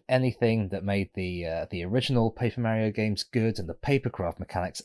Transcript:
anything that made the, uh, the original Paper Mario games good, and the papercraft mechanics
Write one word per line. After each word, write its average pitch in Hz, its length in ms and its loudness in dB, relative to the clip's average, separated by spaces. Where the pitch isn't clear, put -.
anything 117 600 2
that 92 140 -6
made 98 300 0
the, 90 320 -4
uh, 80 240 -4
the 87 140 -4
original 113 480 2
Paper - 280 -2
Mario 113 300 2
games 107 320 0
good, 113 380 0
and 82 100 -6
the 82 60 -6
papercraft 123 640 -2
mechanics - 460 -4